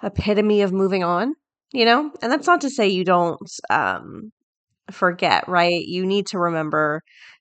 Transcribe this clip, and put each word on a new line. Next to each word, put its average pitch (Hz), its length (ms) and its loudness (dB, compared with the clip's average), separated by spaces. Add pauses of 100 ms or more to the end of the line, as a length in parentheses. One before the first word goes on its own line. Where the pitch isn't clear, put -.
epitome 208 640 2
of 190 100 0
moving 190 300 2
on, 175 320 0 (360)
you 240 140 2
know? 277 260 2 (120)
And 233 80 -2
that's 294 160 -2
not 349 140 4
to 277 100 -4
say 220 160 2
you 185 180 0
don't, 175 460 0 (180)
um, 110 640 -2 (600)
forget, 175 560 0
right? 175 380 2
You 180 200 -4
need 196 220 0
to 196 120 -6
remember 156 640 -2 (380)